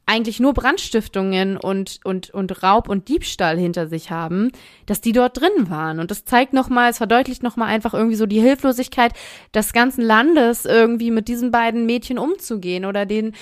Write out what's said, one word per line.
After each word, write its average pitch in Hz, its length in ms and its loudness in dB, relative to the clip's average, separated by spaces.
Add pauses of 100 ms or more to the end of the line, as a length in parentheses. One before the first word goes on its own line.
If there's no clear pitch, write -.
eigentlich 220 300 -2
nur 262 160 2
Brandstiftungen 196 1000 -2
und, 190 480 -6
und, 185 260 -6
und 190 320 -6
Raub 202 260 4
und 202 200 -4
Diebstahl 180 500 -2
hinter 170 300 -2
sich 165 240 -8
haben, 175 400 -2 (340)
dass 208 140 -4
die 226 100 -2
dort 247 300 2
drin 320 280 2
waren. 160 300 -4
Und 165 140 -6
das - 120 -10
zeigt 254 280 2
noch 262 160 2
mal, 240 220 4
es 233 80 -8
verdeutlicht 240 440 0
noch 240 140 -4
mal 226 100 -2
einfach 220 260 -2
irgendwie 220 240 0
so 214 100 0
die 208 140 2
Hilflosigkeit 254 720 2 (400)
des 208 200 -2
ganzen 247 300 2
Landes, 233 640 4
irgendwie 233 460 2
mit 220 160 0
diesen 240 240 -4
beiden 233 360 0
Mädchen 247 320 -4
umzugehen 185 640 -6
oder 202 200 -2
denen 214 380 -4